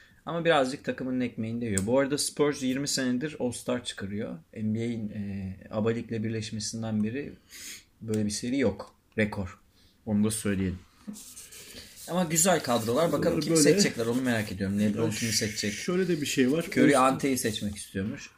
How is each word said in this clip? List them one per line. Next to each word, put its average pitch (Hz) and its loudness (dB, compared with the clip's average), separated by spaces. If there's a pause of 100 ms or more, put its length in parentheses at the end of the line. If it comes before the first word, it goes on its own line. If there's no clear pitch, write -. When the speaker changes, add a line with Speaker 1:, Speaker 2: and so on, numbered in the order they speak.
(260)
Speaker 1:
Ama 165 -4
birazcık 143 4
takımının 127 -2
ekmeğini 117 -4
de 120 -4
yiyor. 98 0
Bu 127 4
arada 139 0
Spurs 143 -2
yirmi 131 -2
senedir 135 -2
All-Star 123 -4
çıkarıyor. 104 -8 (160)
N 107 -2
B 110 -2
A'in, 113 -4
e, 98 -8 (140)
aba 110 0
Lig'le 117 -2
birleşmesinden 110 -4
beri 127 -4 (680)
böyle 107 0
bir 101 -2
seri 123 -2
yok. 107 0 (220)
Rekor. 104 -2 (460)
Onu 104 2
da 110 4
söyleyelim. 95 -2 (1300)
Ama 180 0
güzel 165 4
kadrolar. 120 2
Bakalım 147 2
Speaker 2:
Kadrolar 165 2
Speaker 1:
kimi 160 2
Speaker 2:
böyle. 147 8
Speaker 1:
seçecekler, 151 4
onu 120 0
merak 113 0
ediyorum. 98 -2
LeBron 107 2
Speaker 2:
Ya 113 2
Speaker 1:
kimi 110 -2
seçecek? 104 -2
Speaker 2:
şöyle 180 0
de 165 0
bir 135 -2
şey 127 4
var. 165 2
Speaker 1:
Curry 139 6
Speaker 2:
All-Star 131 6
Speaker 1:
Ante'yi 131 0
seçmek 107 -2
istiyormuş. 107 -6